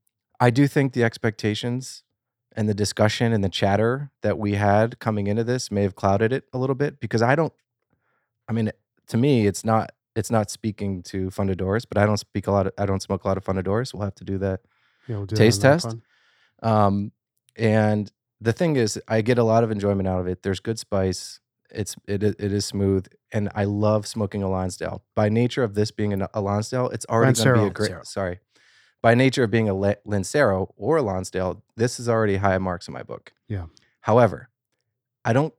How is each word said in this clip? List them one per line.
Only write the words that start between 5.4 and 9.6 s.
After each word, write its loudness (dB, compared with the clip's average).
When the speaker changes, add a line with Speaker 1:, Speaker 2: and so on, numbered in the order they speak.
Speaker 1:
this -4
may 0
have 0
clouded 2
it -4
a -6
little -2
bit -4
because -2
I 4
don't, 0
I -6
mean, 0
to -2
me, 4
it's -2